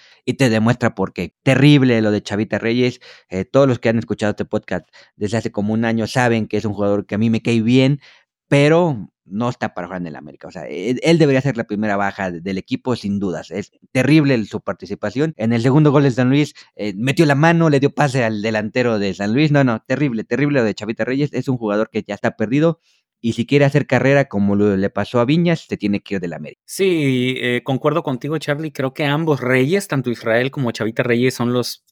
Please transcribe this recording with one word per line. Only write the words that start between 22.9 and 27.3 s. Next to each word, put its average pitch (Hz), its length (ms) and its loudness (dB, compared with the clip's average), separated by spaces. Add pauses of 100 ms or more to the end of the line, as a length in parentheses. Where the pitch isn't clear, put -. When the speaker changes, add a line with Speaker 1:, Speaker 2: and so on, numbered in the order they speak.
Speaker 1:
Y 117 140 -2
si 117 140 -4
quiere 143 180 4
hacer 139 220 2
carrera 135 400 2
como 101 300 0
lo, 101 200 2
le 98 140 0
pasó 104 300 -2
a 120 40 2
Viñas, 165 420 0
se 101 120 -6
tiene 101 240 -2
que 101 140 -6
ir 92 40 -6
del 85 140 -8
América. 76 320 -16
Speaker 2:
Sí, 135 720 0